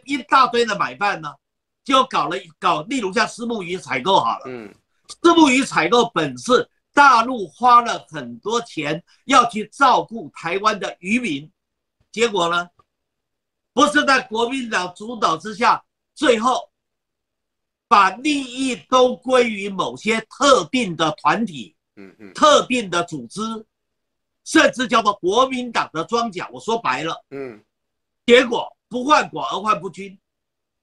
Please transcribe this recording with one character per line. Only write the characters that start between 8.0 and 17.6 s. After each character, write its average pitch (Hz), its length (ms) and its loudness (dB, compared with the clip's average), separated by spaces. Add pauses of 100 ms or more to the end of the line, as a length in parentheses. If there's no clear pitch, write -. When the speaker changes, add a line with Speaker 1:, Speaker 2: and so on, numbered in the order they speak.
Speaker 1:
很 123 300 -12
多 233 240 -4
钱 156 380 -6 (240)
要 247 200 4
去 208 220 -6
照 190 360 2
顾 214 300 -14
台 170 240 -6
湾 208 200 -2
的 180 220 -10
渔 214 200 -2
民， 156 300 -8 (600)
结 226 160 0
果 175 220 -2
呢， 175 180 -2 (1040)
不 285 140 2
是 294 180 2
在 269 160 2
国 233 300 -4
民 254 200 -8
党 185 240 -4
主 233 240 -14
导 180 200 0
之 208 160 -12
下， 208 280 0 (340)
最 247 240 2
后 240 320 -2 (1160)